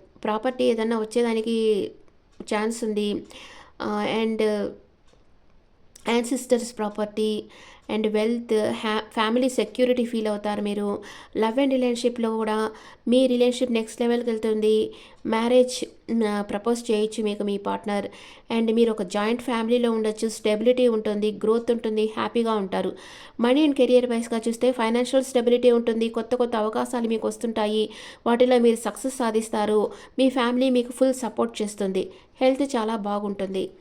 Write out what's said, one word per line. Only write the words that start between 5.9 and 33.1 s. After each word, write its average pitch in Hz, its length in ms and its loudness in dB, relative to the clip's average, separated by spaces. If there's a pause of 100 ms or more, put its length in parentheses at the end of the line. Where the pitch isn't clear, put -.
యాన్సెస్టర్స్ 240 680 0
ప్రాపర్టీ 214 580 -4 (560)
and 214 220 -2
వెల్త్, 233 420 -2 (240)
హ్యా-, 220 340 -2
ఫ్యామిలీ 233 400 0
సెక్యూరిటీ 247 560 0
ఫీల్ 220 220 -4
అవుతారు 208 340 -4
మీరు. 208 260 -2 (480)
Love 226 220 0
and 277 140 2
రిలేషన్‌షిప్‌లో 240 600 0
కూడా 220 260 -2 (500)
మీ 247 180 6
రిలేషన్‌షిప్ 247 460 2
నెక్స్ట్ 226 300 -2
లెవెల్‌కి 240 260 0
వెళ్తుంది. 220 460 0 (520)
మ్యారేజ్, 240 520 4 (460)
ఆ, 208 100 0 (100)
ప్రపోజ్ 233 400 -2
చేయొచ్చు 214 380 -2
మీకు 208 220 -2
మీ 202 140 -2
పార్ట్నర్. 196 500 -4 (420)
And 226 220 0
మీరు 233 200 4
ఒక 220 160 -4
జాయింట్ 214 340 -2
ఫ్యామిలీలో 233 500 0
ఉండొచ్చు. 220 380 -2
స్టెబిలిటీ 226 580 2
ఉంటుంది, 214 480 0
గ్రోత్ 226 360 0
ఉంటుంది, 220 380 0
హ్యాపీగా 226 460 -2
ఉంటారు. 190 360 -2 (480)
Money 254 240 4
and 285 120 2
career 247 320 6
వైస్‌గా 233 320 -2
చూస్తే 233 320 0
ఫైనాన్షియల్ 247 540 0
స్టెబిలిటీ 240 460 4
ఉంటుంది. 233 380 2
కొత్త 226 260 -2
కొత్త 240 220 0
అవకాశాలు 233 520 -2
మీకు 220 180 -2
వస్తుంటాయి. 214 560 -2 (400)
వాటిలో 247 360 4
మీరు 233 200 6
సక్సెస్ 254 380 -6
సాధిస్తారు. 220 640 0 (340)
మీ 262 160 4
ఫ్యామిలీ 247 400 2
మీకు 247 240 0
ఫుల్ 262 240 2
సపోర్ట్ 233 380 -4
చేస్తుంది. 196 500 -4 (340)
హెల్త్ 262 300 2
చాలా 226 320 -2
బాగుంటుంది. 202 640 -4 (160)